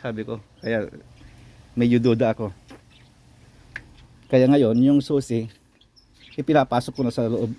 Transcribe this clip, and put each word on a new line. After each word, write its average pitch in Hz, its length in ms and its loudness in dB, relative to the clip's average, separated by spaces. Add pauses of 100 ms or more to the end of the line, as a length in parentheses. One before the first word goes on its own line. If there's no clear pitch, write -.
sabi 110 240 -8
ko. 113 160 -10 (160)
Kaya 113 320 -4 (880)
medyo 120 240 4
duda 113 320 2
ako. 104 160 -8 (1800)
Kaya 127 160 6
ngayon, 123 320 4
yung 139 240 4
susi, 123 400 -4 (960)
ipinapasok 135 560 0
ko 139 80 -4
na 117 80 -2
sa 117 160 -2
loob, 113 300 -4